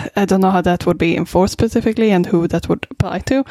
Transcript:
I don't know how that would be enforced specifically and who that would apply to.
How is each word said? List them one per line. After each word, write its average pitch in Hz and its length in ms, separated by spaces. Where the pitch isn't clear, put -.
I 202 100
don't 190 160
know 190 100
how 180 100
that 175 240
would 175 120
be 170 180
enforced 175 380
specifically 226 580
and 180 140
who 170 220
that 170 220
would - 220
apply - 280
to. 262 320